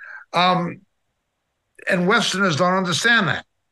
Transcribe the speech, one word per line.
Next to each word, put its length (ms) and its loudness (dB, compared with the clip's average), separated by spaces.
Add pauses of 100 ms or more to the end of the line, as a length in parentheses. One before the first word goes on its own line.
(320)
Um, 500 0 (1040)
and 180 0
Westerners 500 0
don't 180 2
understand 540 2
that. 160 -6 (280)